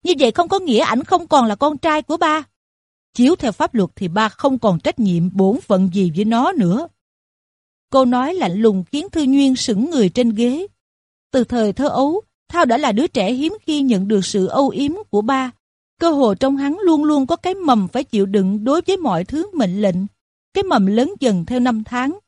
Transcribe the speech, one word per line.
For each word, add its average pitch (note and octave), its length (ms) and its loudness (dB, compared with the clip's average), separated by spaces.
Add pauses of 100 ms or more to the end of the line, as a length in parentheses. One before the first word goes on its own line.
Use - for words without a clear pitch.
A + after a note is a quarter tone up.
"Như F4 160 0
vậy A#3+ 120 4
không F4 160 0
có F#4+ 120 0
nghĩa C#4+ 240 0
ảnh C4 200 -2
không F4 240 -2
còn C4+ 180 4
là G#3 100 0
con D4 220 -2
trai D4+ 240 -2
của E4 160 -6
ba." D#4 260 0 (720)
"Chiếu C4 220 4
theo A#3+ 160 -4
pháp - 240 -4
luật F#3+ 200 0
thì F#3+ 120 -8
ba G#3+ 220 0
không C4 300 -2
còn F#3 200 0
trách - 200 -4
nhiệm F3+ 340 2
bổn F#3+ 280 2
phận F#3+ 320 0
gì F#3 220 0
với G3+ 100 -2
nó A#3 260 0
nữa." B3 360 0 (1040)
Câu C4 140 4
nói B3 280 0
lạnh G#3+ 280 -2
lùng G3 300 2
khiến D#4+ 200 -4
Thư D#4+ 120 -2
Nguyên C4+ 320 4
sững A#3+ 340 -2
người A#3+ 200 2
trên A#3 200 0
ghế. B3 380 -2 (640)
Từ B3+ 120 2
thời A3 300 -2
thơ C#4 140 -2
ấu, D4+ 340 -2 (280)
Thao F4 160 2
đã B3+ 120 2
là C#4+ 140 0
đứa B3+ 160 0
trẻ G#3 260 -2
hiếm D#4+ 280 -4
khi D4 200 -2
nhận G3+ 260 2
được G3+ 180 2
sự F#3+ 220 -2
âu C4+ 220 0
yếm C#4+ 220 -4 (180)
của D4+ 120 0
ba. C4 300 -2 (480)
Cơ E4 120 2
hồ B3+ 240 2
trong C4+ 220 0
hắn C#4+ 220 -2
luôn D#4+ 240 2
luôn D4 240 2
có E4 80 0
cái F4+ 180 -4
mầm C4 340 0
phải C4 160 -4
chịu G3+ 220 0
đựng G3 380 0
đối D4 180 2
với F#4+ 160 -2
mọi G3 260 -2
thứ D#4+ 300 -6
mệnh G3+ 280 -2
lệnh. F#3+ 140 0 (580)
Cái G4 100 -2
mầm C#4 220 2
lớn B3 340 0
dần F#3+ 260 0
theo B3 140 -4
năm A#3+ 240 0
tháng. C#4 440 -6